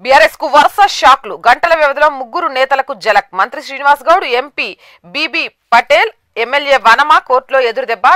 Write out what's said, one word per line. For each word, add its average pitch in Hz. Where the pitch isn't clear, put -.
బీఆర్ఎస్ 269
కు 330
వరుస 302
షాక్లు. 240
గంటల 302
వ్యవధిలో 302
ముగ్గురు 277
నేతలకు 269
జలక్. 202
మంత్రి 226
శ్రీనివాస్ 277
గౌడ్, 339
ఎంపీ 262
బీబీ 226
పటేల్, 320
ఎమ్మెల్యే 269
వనమ 254
కోర్టులో 262
ఎదురుదెబ్బ. 233